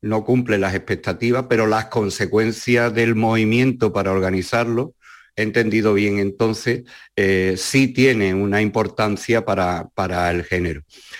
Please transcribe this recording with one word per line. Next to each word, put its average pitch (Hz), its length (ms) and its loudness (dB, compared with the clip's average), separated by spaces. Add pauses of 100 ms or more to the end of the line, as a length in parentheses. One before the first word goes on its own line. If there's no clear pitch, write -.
no 107 220 -2
cumple 120 340 2
las 95 160 0
expectativas, 110 760 -2
pero 113 180 2
las 110 200 0
consecuencias 110 1080 0
del 117 200 2
movimiento 113 760 2
para 95 200 0
organizarlo, 113 800 -2 (420)
he 107 60 -2
entendido 107 520 2
bien 101 240 2
entonces, 110 640 -2 (320)
eh, 95 420 2
sí 135 320 2
tiene 120 460 2
una 101 280 0
importancia 107 840 0
para, 90 500 -2
para 90 360 -2
el 87 140 -2
género. 85 380 -4 (380)